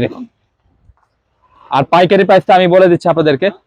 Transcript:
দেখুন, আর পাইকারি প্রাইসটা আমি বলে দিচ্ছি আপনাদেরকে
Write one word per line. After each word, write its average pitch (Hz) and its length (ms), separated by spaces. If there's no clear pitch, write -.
দেখুন, - 200
আর 139 80
পাইকারি 185 360
প্রাইসটা 190 280
আমি 185 180
বলে 185 160
দিচ্ছি 170 220
আপনাদেরকে 151 340